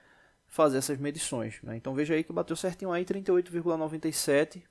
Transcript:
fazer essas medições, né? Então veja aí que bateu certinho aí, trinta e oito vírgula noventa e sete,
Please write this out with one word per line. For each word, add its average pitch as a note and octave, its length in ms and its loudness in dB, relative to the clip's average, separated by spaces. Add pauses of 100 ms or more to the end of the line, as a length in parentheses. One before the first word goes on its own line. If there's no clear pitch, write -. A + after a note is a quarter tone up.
(460)
fazer D3 320 4
essas C3 200 -2
medições, C#3 640 -4
né? A2+ 140 -8
Então C3+ 180 -6
veja D3+ 200 0
aí D#3+ 80 2
que - 100 -8
bateu E3+ 220 -2
certinho F3+ 380 -4
aí, F3 120 0
trinta G3 280 -2
e - 20 6
oito F3+ 160 2
vírgula E3+ 260 0
noventa D#3 300 -4
e D#3+ 60 0
sete, D3+ 580 2